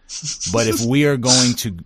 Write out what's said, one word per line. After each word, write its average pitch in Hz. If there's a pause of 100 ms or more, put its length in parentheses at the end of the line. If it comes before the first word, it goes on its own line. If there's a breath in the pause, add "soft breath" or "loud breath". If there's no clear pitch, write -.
(520 soft breath)
But 117
if -
we 135
are 143
going 127
to, - (140)